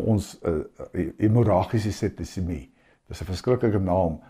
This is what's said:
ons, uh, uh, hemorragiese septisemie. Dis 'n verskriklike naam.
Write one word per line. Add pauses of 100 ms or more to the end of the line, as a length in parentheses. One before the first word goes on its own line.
ons,
uh, (420)
uh,
hemorragiese
septisemie. (340)
Dis
'n
verskriklike
naam.